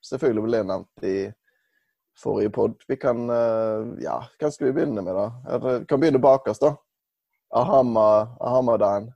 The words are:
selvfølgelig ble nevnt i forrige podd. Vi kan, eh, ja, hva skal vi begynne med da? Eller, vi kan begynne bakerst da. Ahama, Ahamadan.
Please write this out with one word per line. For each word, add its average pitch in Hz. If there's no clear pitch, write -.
selvfølgelig 123
ble 113
nevnt 95
i 98
forrige 104
podd. 110
Vi 135
kan, 120
eh, 113
ja, -
hva 151
skal 143
vi -
begynne 139
med 90
da? 101
Eller, 127
vi -
kan 135
begynne 143
bakerst 131
da. 147
Ahama, 113
Ahamadan. 113